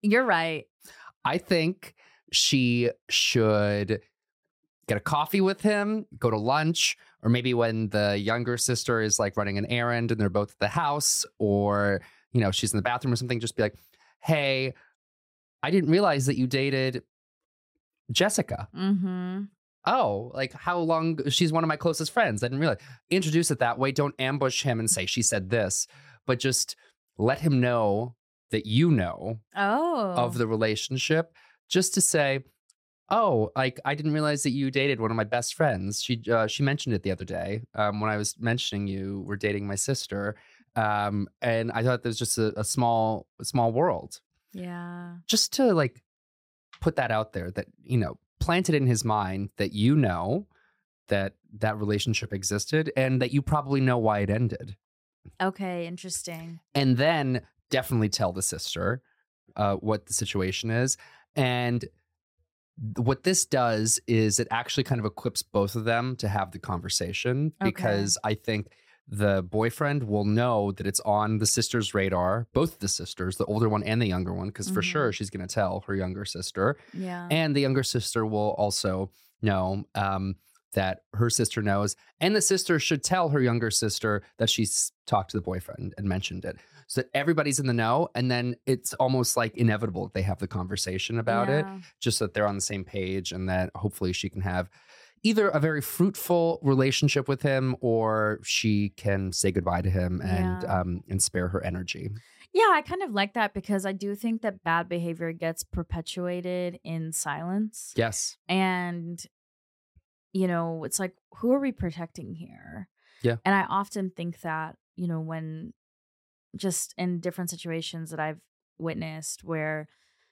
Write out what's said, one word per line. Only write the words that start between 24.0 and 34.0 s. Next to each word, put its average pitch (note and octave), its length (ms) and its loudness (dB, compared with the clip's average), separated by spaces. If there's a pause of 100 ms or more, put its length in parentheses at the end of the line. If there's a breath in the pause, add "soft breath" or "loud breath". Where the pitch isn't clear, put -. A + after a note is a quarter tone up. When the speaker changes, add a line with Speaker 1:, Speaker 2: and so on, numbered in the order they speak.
Speaker 2:
ambush C3+ 460 0
him A#2+ 160 2
and A2+ 100 0
say, - 160 0
"She - 160 -2
said G2 280 0
this," G#2+ 380 0 (380 loud breath)
but B2 140 0
just - 360 -2 (420 soft breath)
let A#2+ 240 2
him C#3+ 180 4
know A#2+ 560 2 (360)
that G#2+ 140 0
you C3 240 4
know G#2+ 500 0 (160)
Speaker 1:
Oh. A3 580 0
Speaker 2:
of A#2+ 260 0
the A2+ 80 2
relationship, A2+ 880 0 (320 soft breath)
just - 260 0
to F#3+ 80 2
say, C#3 440 2 (640)
"Oh, F3+ 460 2
like, C3 300 0
I C#3+ 80 0
didn't D3+ 200 -2